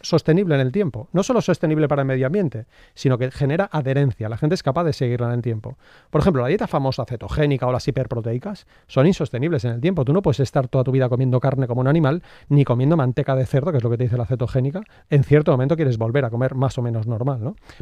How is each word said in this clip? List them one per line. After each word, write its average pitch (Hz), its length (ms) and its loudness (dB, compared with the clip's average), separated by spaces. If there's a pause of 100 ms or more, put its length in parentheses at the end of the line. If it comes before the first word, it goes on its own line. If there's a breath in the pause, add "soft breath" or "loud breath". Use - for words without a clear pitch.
sostenible 165 560 2
en 135 40 2
el 127 120 0
tiempo. 180 400 -4
No 180 100 2
solo 240 180 0
sostenible 156 460 0
para 139 160 0
el 135 60 -2
medio 131 180 0
ambiente, 143 400 -2 (280 soft breath)
sino 127 220 0
que 127 140 -2
genera 156 400 -2
adherencia. 135 580 0
La 110 80 -6
gente 156 200 0
es - 80 -6
capaz 156 180 0
de 160 100 0
seguirla 120 360 -2
en 120 60 -2
el 120 80 -2
tiempo. 113 360 -6 (320 soft breath)
Por 151 100 0
ejemplo, 143 220 2
la 123 60 -2
dieta 202 180 0
famosa 135 380 -2
cetogénica 135 640 -2
o - 20 0
las 123 160 -2
hiperproteicas 123 800 -6 (220 soft breath)
son 139 180 2
insostenibles 151 580 -2
en 123 60 -2
el 117 100 -6
tiempo. 165 240 0
Tú 113 80 0
no 196 80 2
puedes 143 200 0
estar 131 260 0
toda 131 160 0
tu 127 80 -2
vida 127 180 2
comiendo 127 300 2
carne 131 300 0
como 120 120 -2
un 127 60 0
animal, 156 380 2 (240 loud breath)
ni 143 160 6
comiendo 127 320 2
manteca 131 400 0
de 131 100 0
cerdo, 143 240 0
que 147 80 2
es 113 60 0
lo 117 60 2
que 117 80 -2
te 123 40 0
dice 120 140 0
la 120 100 -2
cetogénica. 127 540 -2 (300 soft breath)
En 143 120 6
cierto 147 300 4
momento 135 240 2
quieres 135 200 0
volver 117 280 0
a 113 60 -2
comer 127 260 -2
más 131 220 0
o 123 40 -2
menos 113 240 -2
normal, 120 380 -4
¿no? 170 100 -6 (280 loud breath)